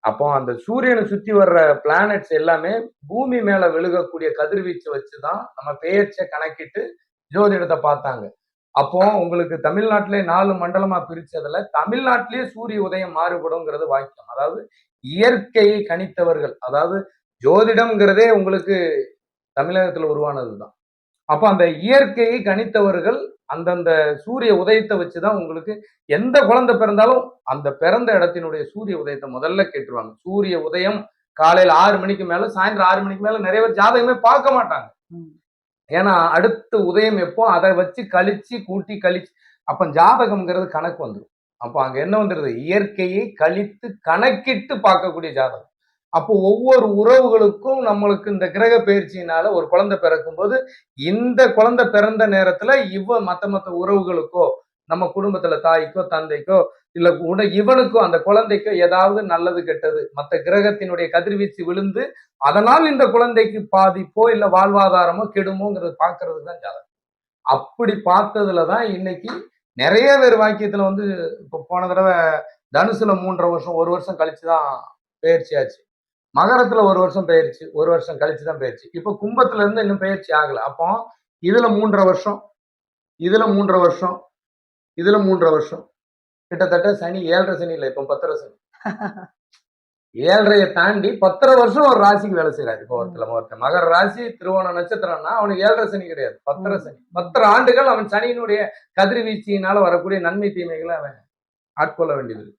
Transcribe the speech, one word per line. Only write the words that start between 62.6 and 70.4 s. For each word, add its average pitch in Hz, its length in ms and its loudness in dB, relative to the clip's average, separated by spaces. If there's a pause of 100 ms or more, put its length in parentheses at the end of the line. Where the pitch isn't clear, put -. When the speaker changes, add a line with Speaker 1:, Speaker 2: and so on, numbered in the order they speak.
Speaker 1:
இந்த 285 240 2
குழந்தைக்கு 220 600 2
பாதிப்போ 190 600 2
இல்ல 208 180 0
வாழ்வாதாரமோ 185 800 2
கெடுமோங்கிறது 190 720 -6
பாக்குறதுக்கு 165 520 -4
தான் - 120 -16
ஜாதகம். - 280 -16 (560)
அப்படி 202 580 -2
பார்த்ததுலதான் 196 840 0
இன்னைக்கு 185 420 -8 (440)
நிறைய 208 420 4
பேர் 247 200 6
வாக்கியத்துல 208 480 0